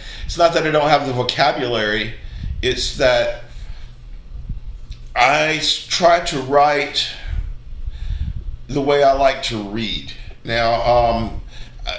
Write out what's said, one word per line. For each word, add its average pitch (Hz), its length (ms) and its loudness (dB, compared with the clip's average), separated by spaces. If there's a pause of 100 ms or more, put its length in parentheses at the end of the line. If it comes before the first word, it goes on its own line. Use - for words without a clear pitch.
(260)
It's - 120 -4
not 165 160 6
that 160 120 2
I 151 60 0
don't 151 180 4
have 135 180 4
the 127 60 -2
vocabulary. 120 1000 0 (480)
It's - 360 -2
that 123 460 2 (1700)
I 151 420 4
s-, - 280 -2
try 170 360 4
to 151 180 -4
write 143 720 2 (1600)
the 143 140 -2
way 143 220 4
I 135 100 8
like 135 300 2
to 113 180 -4
read. 101 520 -6 (300)
Now, 117 380 2
um, 117 600 2 (440)
I, - 140 -4